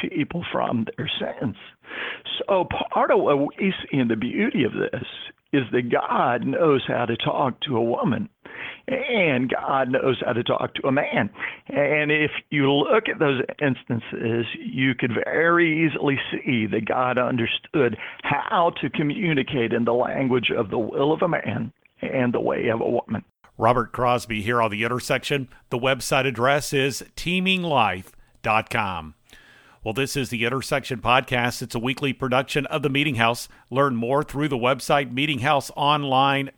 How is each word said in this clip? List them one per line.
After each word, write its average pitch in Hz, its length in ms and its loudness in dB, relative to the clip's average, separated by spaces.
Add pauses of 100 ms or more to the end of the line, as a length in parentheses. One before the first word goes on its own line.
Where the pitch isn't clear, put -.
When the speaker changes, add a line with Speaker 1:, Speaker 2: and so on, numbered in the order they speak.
Speaker 1:
people - 500 -4
from 117 360 0 (100)
their 151 120 -6 (120)
sins." - 360 -6 (840)
So 190 260 0
part - 460 -2
of 233 100 6
what 143 180 4
we 196 340 0 (100)
see - 160 -2
in 123 100 2
the 113 80 2
beauty 147 480 0
of 107 80 0
this 98 320 -4 (480)
is 139 200 2
that 123 180 0
God 139 540 0
knows 139 420 2
how 120 200 0
to 113 100 -2
talk 143 440 -2
to 135 160 -2
a 113 60 2
woman, 131 460 0 (580)
and 180 640 0
God 135 400 0
knows 127 340 0
how - 80 0
to 120 120 -2
talk - 300 -2
to - 120 -6
a 135 60 2
man. 160 360 0 (380)
And 147 460 2
if 151 180 2 (200)
you 139 220 4
look 190 360 2
at 113 100 -4
those 139 240 2 (180)
instances, 117 840 -2 (120)
you 135 360 0
could 123 180 -2 (120)
very 165 600 4
easily 139 340 0 (100)
see 113 360 0
that 107 200 -2
God 123 320 2
understood 120 800 0 (240)
how 170 480 2 (100)
to 151 80 -2
communicate 147 840 0
in 117 120 2
the 117 100 2
language 123 560 0
of 110 200 0
the 107 80 -2
will 139 340 0
of 160 100 0
a 185 60 2
man 113 440 -2 (280)
and 123 320 0
the 113 80 0
way 120 280 0
of 113 120 0
a - 80 0
woman. - 360 -2 (320)
Speaker 2:
Robert 117 340 2
Crosby 117 500 0
here 117 220 2
on 113 80 2
The 107 140 -2
Intersection. 127 640 -2 (220)
The 131 80 -2
website 131 480 0
address 131 460 2
is 139 320 0 (120)
teaming 185 480 0
life 107 480 0 (280)
dot 110 300 0
com. 92 440 -4 (680)
Well, 110 120 -4
this 135 220 -2
is 131 120 -2
The 117 160 -2
Intersection 131 560 -4
Podcast. 123 600 2
It's 123 140 -8
a 120 60 0
weekly 135 320 -2
production 135 540 0
of 156 160 -4
the 147 60 0
Meeting 139 280 0
House. 117 320 2 (200)
Learn 131 280 2
more 127 260 2
through 143 240 -4
the 139 100 -2
website, 127 560 2
meeting 139 280 0
house 143 340 2
online 139 840 2